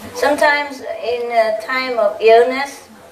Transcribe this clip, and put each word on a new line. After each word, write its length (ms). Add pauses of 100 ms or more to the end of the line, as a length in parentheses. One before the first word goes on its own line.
(140)
Sometimes 640
in 500
a 320
time 360
of 220
illness, 640 (260)